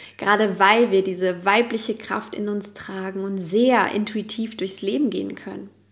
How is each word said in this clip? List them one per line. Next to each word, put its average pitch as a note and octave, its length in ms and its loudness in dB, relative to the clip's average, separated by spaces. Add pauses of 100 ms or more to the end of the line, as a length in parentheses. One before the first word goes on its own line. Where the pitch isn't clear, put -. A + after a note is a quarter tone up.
(180)
gerade G3+ 420 2
weil G#3 320 6
wir F#3+ 120 4
diese F3+ 420 -2
weibliche A3 500 0
Kraft - 400 -8
in G#3 140 -4
uns G#3 240 -6
tragen F#3+ 500 -8
und G3 140 -4
sehr G#3 540 4
intuitiv A3 680 -4
durchs - 240 -4
Leben A#3+ 280 0
gehen - 260 -4
können. G3 340 -12 (220)